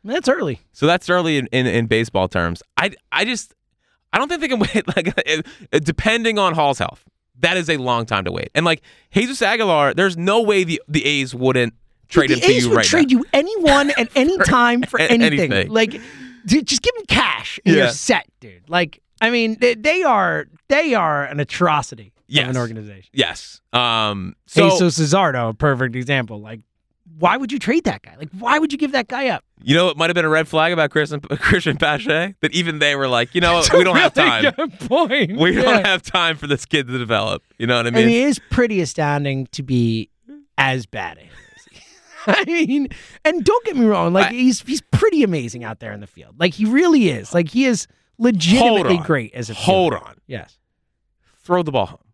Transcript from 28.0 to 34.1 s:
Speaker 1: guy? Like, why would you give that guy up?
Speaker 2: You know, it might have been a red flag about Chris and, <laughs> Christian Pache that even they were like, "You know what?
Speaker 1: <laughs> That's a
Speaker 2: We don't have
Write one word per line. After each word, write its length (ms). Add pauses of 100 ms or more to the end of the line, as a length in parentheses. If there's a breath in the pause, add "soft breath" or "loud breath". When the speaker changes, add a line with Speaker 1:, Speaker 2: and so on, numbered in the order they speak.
Speaker 1:
guy? 160
Like, 200
why 200
would 140
you 60
give 140
that 140
guy 220
up? 160 (180)
Speaker 2:
You 140
know, 140
it 60
might 140
have 40
been 100
a 60
red 180
flag 240
about 180
Chris 220
and, 100
<laughs> 180
Christian 360
Pache 640
that 120
even 280
they 160
were 100
like, 280
"You 80
know 120
what? 80
Speaker 1:
<laughs> 80
That's 40
a 40
Speaker 2:
We 60
don't 120
have 200